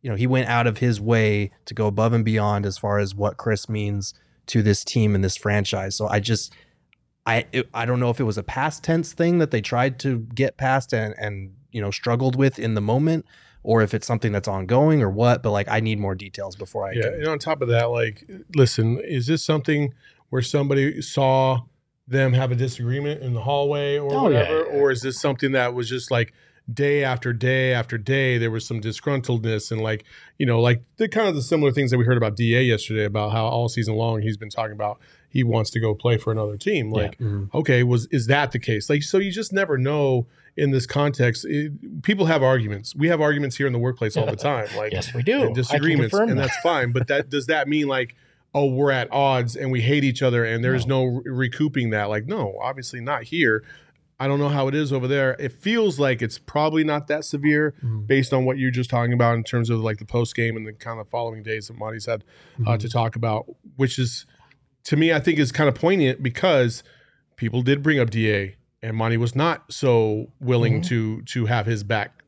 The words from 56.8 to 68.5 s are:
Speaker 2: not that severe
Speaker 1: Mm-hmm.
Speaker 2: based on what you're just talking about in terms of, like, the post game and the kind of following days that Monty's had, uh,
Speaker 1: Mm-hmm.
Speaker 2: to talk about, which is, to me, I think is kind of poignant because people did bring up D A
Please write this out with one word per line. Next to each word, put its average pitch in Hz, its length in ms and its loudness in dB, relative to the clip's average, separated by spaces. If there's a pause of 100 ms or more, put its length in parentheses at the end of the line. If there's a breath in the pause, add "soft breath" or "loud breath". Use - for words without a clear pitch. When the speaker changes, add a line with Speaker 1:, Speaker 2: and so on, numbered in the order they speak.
Speaker 2:
not 147 240 -2
that 151 180 -2
severe 147 480 0 (100)
Speaker 1:
Mm-hmm. 110 220 -4
Speaker 2:
based 131 260 2
on 131 140 2
what 127 120 0
you're 131 140 0
just 123 180 -2
talking 120 220 0
about 120 240 4
in 113 80 -4
terms 117 240 -2
of, 113 120 0
like, 110 180 -2
the 113 80 -14
post 120 280 -2
game 113 220 -2
and 107 100 -10
the 110 60 -14
kind 113 260 -12
of 107 100 -12
following 113 340 -6
days 110 260 -8
that 113 80 -16
Monty's 110 300 -10
had, 113 180 -4 (360 soft breath)
uh, 107 100 2
Speaker 1:
Mm-hmm. 117 80 2
Speaker 2:
to 110 100 -4
talk 113 260 0
about, 113 300 -2 (320)
which 131 220 0
is, 123 260 -4 (600 soft breath)
to - 120 0
me, 165 160 4
I 151 80 4
think 160 180 2
is 135 140 2
kind 151 160 2
of 123 80 2
poignant 160 460 2
because 127 600 2 (540 soft breath)
people 120 260 -2
did 139 200 2
bring 151 180 4
up 117 100 2
D 110 220 2
A 98 240 -2 (260)